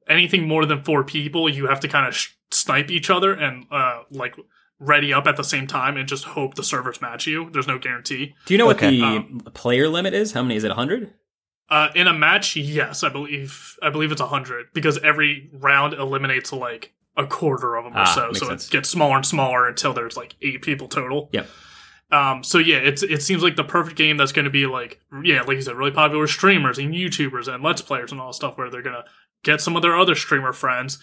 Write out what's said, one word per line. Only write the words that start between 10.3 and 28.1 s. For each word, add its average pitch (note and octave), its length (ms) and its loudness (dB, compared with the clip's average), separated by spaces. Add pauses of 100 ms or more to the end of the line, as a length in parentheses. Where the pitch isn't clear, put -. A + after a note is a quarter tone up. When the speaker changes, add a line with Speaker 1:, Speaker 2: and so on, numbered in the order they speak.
Speaker 2:
How B2 100 -2
many? B2 140 0
Is G#2+ 80 0
it G#2 60 -2
a G2 40 -4
hundred? E3 380 -2 (560)
Speaker 1:
Uh, D3+ 260 4
in F3 120 4
a F3 80 8
match, D#3+ 420 2
yes, C#3+ 480 -2
I D3+ 60 0
believe, C#3+ 720 -10
I D#3 80 0
believe D3+ 220 0
it's C#3 80 -2
a B2+ 80 0
hundred B2+ 440 -6
because D3+ 260 0
every D3 540 0
round C#3 400 2
eliminates, C3+ 640 -2
like, A#2+ 380 -10 (240)
a C#3+ 80 0
quarter B2+ 520 -2
of A#2 100 -6
'em A#2+ 60 -14
or A#2 80 -2
Speaker 2:
Ah, F#2+ 120 4
Speaker 1:
so. B2 140 2
Speaker 2:
makes A2+ 140 -4
Speaker 1:
So C3+ 80 -2
Speaker 2:
sense. - 180 -8
Speaker 1:
it - 60 -6
gets C#3 160 0
smaller D3+ 260 4
and C3+ 100 2
smaller B2+ 440 2
until B2+ 240 -2
there's, A#2 240 -8
like, - 260 -14
eight C#3 200 -6
people C#3+ 260 -6
total. C#3+ 440 -4
Speaker 2:
Yep. - 160 -4 (640)
Speaker 1:
Um, C3+ 320 2
so - 140 2
yeah, D#3+ 180 4
it's, C#3 260 0
it D3+ 200 -2
seems F3 200 0
like F3 140 2
the D#3 80 0
perfect E3 320 -2
game D3+ 200 2
that's C#3+ 160 2
gonna C#3+ 180 0
be C#3 160 2
like, B2+ 340 -8 (220)
yeah, C#3 200 4
like C3+ 140 0
you C3+ 60 -4
said, B2 140 -6
really C#3 140 0
popular D3+ 360 2
streamers D3 520 2
and C#3+ 160 -4
YouTubers C#3 580 -4
and B2+ 100 -8
Let's E3 200 0
Players B2 300 -6